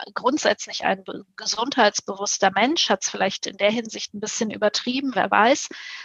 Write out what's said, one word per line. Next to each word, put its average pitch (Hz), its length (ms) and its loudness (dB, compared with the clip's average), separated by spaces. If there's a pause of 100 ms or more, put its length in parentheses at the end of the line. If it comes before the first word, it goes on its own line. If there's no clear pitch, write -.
(140)
grundsätzlich 214 720 0
ein 190 180 0
be-, 196 220 -10 (120)
gesundheitsbewusster 208 1120 0
Mensch, 247 400 2
hat's - 200 0
vielleicht 190 360 -2
in 196 100 -10
der 202 140 4
Hinsicht 220 440 -4
ein 202 60 -10
bisschen 214 300 -2
übertrieben, 247 640 -2
wer 196 160 2
weiß. 220 380 4 (360)